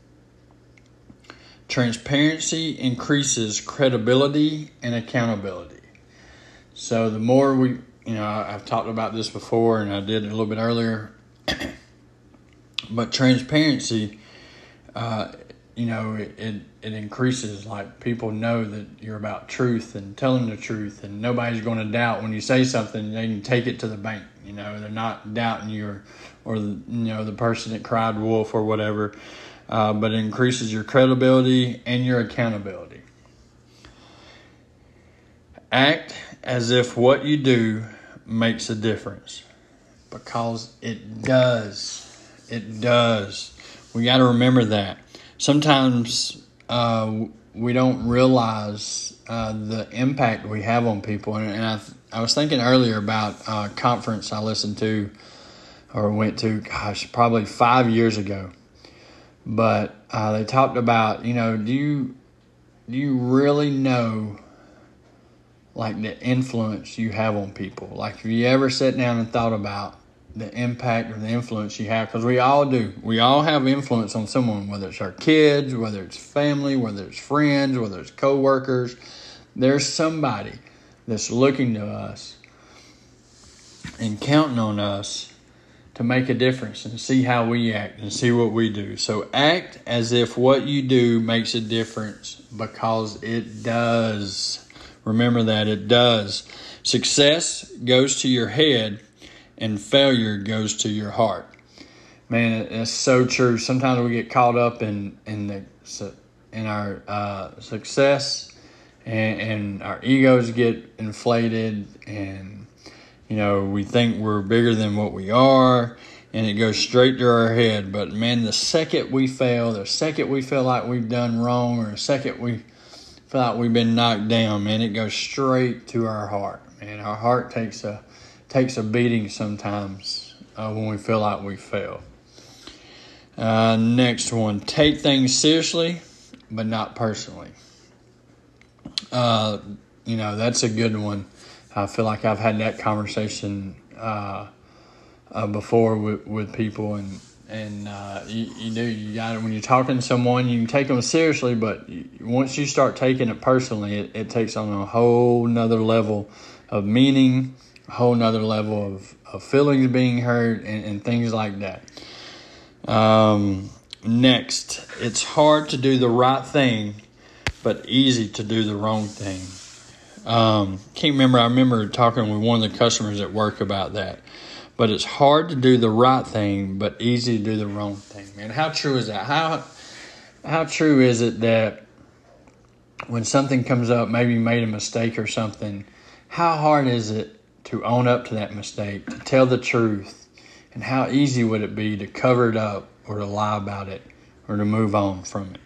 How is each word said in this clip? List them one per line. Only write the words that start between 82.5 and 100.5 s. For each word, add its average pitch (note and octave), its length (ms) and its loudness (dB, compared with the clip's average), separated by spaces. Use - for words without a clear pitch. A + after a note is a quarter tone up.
and G#2 200 -4
counting C#3+ 380 4
on G#2+ 220 0
us G2+ 500 -6
to - 80 -6
make B2+ 260 2
a B2 60 2
difference A#2+ 500 -2
and A#2 140 -12
see C3 240 2
how A#2+ 260 2
we A#2 240 0
act G#2 280 -8
and G#2 120 -10
see A#2+ 200 2
what A#2+ 180 4
we A2 200 2
do. G2+ 260 -8
So - 360 -4
act D#3 540 0
as A#2 240 -2
if A#2+ 260 2
what B2+ 300 4
you C#3+ 160 0
do A#2+ 380 4
makes A2+ 340 -2
a A#2 60 -2
difference, A2 840 -8
because A2 640 -4
it A2 400 -6
does. A2+ 1040 -2
Remember A#2 400 2
that, G#2+ 240 2
it G2+ 180 -2
does. A#2 560 4
Success - 880 2
goes B2+ 380 4
to C#3 60 0
your A#2+ 200 2
head A2+ 500 2
and G#2+ 220 -4
failure B2 580 2
goes A2 400 -4